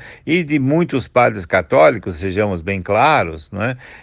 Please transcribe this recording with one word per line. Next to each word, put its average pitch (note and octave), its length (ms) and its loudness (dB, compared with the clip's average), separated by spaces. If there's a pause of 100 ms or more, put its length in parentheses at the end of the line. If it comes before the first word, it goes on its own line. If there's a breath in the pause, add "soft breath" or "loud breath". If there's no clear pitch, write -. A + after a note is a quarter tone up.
(260 loud breath)
E E3+ 180 0
de D3 160 0
muitos C#3 480 0
padres A2+ 380 2
católicos, G2+ 720 2
sejamos F#2+ 440 -2
bem F#2+ 200 -6
claros, G2+ 680 0
não G2 140 -6
é? B2+ 140 -4 (240 loud breath)